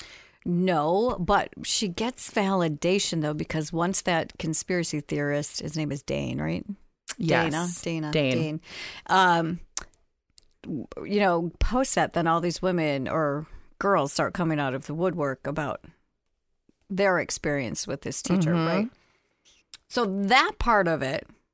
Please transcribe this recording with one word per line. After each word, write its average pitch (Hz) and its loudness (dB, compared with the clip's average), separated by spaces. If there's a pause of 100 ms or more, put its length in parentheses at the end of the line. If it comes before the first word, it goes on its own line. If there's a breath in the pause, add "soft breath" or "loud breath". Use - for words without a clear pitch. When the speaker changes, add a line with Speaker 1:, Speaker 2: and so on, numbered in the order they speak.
(460 loud breath)
Speaker 1:
No, 175 2
but 180 2 (140)
she - -2
gets 220 -4
validation, 180 2
though, 151 -2
because 156 -4
once 175 0
that - 0
conspiracy 160 -2
theorist, 147 -2
his 151 -8
name 151 -2
is 139 -6
Dane, 139 -4
right? 160 -4 (520)
Speaker 2:
Yes. 160 2
Speaker 1:
Dana, 160 -4
Dana, - -
Speaker 2:
Dane. 143 2
Speaker 1:
Dane. 156 -4 (460 loud breath)
Um, 175 4 (1040)
w-, 135 -8 (180)
you 208 0
know, 175 2
post 254 2
that, 165 0
then 165 0
all 165 4
these 170 -2
women 156 0
or 151 -2 (340 soft breath)
girls 180 2
start 175 0
coming 160 0
out 135 -2
of 135 -6
the 143 -6
woodwork 165 -2
about 147 -4 (1040)
their 190 2
experience 143 -2
with - -6
this - -6
teacher, 175 2
Speaker 2:
Mm-hmm. 165 2
Speaker 1:
right? 196 0 (1000 soft breath)
So 240 0
that 202 2
part 202 4
of 156 0
it 135 -4 (260)